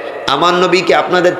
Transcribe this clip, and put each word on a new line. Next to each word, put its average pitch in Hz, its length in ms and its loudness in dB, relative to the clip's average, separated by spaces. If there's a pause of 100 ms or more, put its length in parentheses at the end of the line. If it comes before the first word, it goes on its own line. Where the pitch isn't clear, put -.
(260)
আমার 160 280 0
নবী 180 260 2
কি - 140 0
আপনাদের 175 460 2